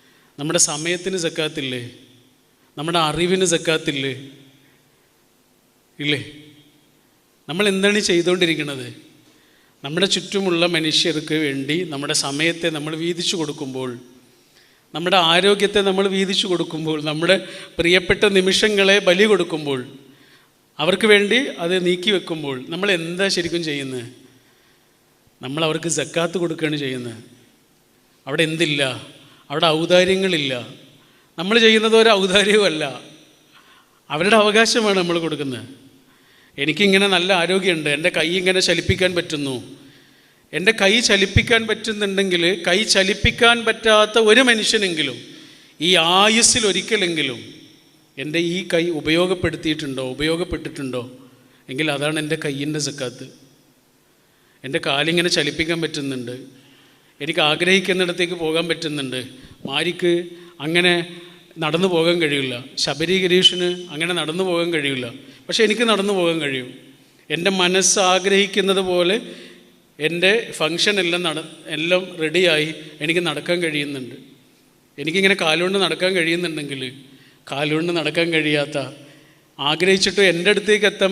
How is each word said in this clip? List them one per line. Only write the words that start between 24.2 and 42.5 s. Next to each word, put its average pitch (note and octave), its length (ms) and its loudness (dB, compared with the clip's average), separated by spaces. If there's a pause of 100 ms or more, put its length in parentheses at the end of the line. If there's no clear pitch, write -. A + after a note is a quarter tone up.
നമ്മൾ C#3 280 -6
അവർക്ക് D#3+ 300 -2
സക്കാത്ത് E3 440 -2
കൊടുക്കുകയാണ് D#3 420 -2
ചെയ്യുന്നത്. A#2+ 360 -8 (1040)
അവിടെ D3+ 220 0
എന്തില്ല? D#3+ 340 0 (680)
അവിടെ D#3+ 160 0 (120)
ഔദാര്യങ്ങളില്ല. F3+ 760 2 (840)
നമ്മൾ F#3+ 180 0 (100)
ചെയ്യുന്നത് A3 360 4
ഒരു A3+ 80 6 (100)
ഔദാര്യവുമല്ല, F#3+ 640 2 (1300)
അവരുടെ F3+ 320 2
അവകാശമാണ് G#3+ 600 2
നമ്മൾ E3+ 240 0
കൊടുക്കുന്നത്. C3+ 420 -6 (920)
എനിക്കിങ്ങനെ F#3+ 500 4
നല്ല F3+ 180 0 (120)
ആരോഗ്യമുണ്ട്, F3 540 0
എൻ്റെ E3+ 200 0
കൈ D#3+ 120 0 (120)
ഇങ്ങനെ F#3 260 2
ചലിപ്പിക്കാൻ F3+ 520 0
പറ്റുന്നു. D3 360 -4 (1000)
എൻ്റെ F#3 280 2
കൈ G3 120 4 (160)
ചലിപ്പിക്കാൻ G3 600 2
പറ്റുന്നുണ്ടെങ്കിൽ G3+ 760 -2 (240)